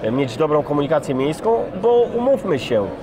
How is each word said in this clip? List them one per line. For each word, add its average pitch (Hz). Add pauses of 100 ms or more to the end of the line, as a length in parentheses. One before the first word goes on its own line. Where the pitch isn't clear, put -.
(120)
mieć 131
dobrą 151
komunikację 147
miejską, 156 (200)
bo 233 (240)
umówmy 240
się 107 (160)